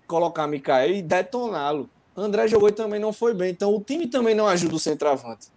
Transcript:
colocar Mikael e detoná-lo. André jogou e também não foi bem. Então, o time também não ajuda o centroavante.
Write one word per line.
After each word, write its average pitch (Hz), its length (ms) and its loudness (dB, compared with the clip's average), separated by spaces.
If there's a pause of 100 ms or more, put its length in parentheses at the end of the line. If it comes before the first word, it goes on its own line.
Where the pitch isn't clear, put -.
colocar 165 380 -2
Mikael 147 460 2
e 202 100 -2
detoná-lo. 175 880 -2 (260)
André 214 320 0
jogou 208 220 6
e - 20 2
também 214 280 -4
não 214 120 -2
foi 233 220 0
bem. 185 160 -2
Então, 202 260 0
o 208 60 -2
time 302 240 -4
também 240 300 2
não 214 120 2
ajuda 175 280 2
o 156 40 0
centroavante. 143 760 -2